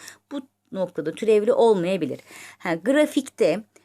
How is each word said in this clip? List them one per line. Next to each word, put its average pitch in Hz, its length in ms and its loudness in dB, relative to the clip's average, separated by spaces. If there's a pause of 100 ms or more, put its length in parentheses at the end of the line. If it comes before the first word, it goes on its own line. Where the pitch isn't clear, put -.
(320)
bu 277 80 -10 (320)
noktada 175 420 -6
türevli 214 380 2
olmayabilir. 185 680 0 (380)
Ha, 175 160 -4
grafikte 226 840 0 (240)